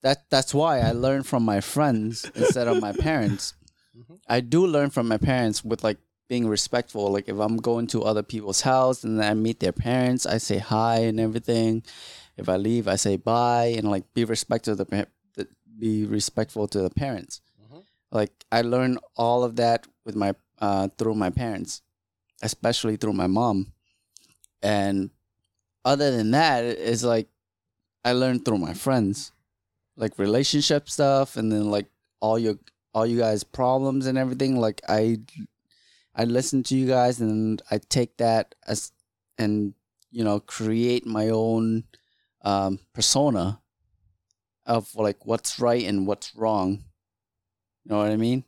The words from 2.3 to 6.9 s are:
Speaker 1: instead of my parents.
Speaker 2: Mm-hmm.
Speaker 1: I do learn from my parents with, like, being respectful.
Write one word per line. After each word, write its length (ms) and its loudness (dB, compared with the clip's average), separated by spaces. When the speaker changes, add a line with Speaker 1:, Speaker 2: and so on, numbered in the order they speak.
Speaker 1:
instead 340 2
of 140 2
my 100 -4
parents. 640 -2
Speaker 2:
Mm-hmm. 200 -20
Speaker 1:
I 120 2
do 260 2
learn 240 2
from 180 -2
my 100 0
parents 460 0
with, 200 -4
like, 140 0
being 200 0
respectful. 640 -2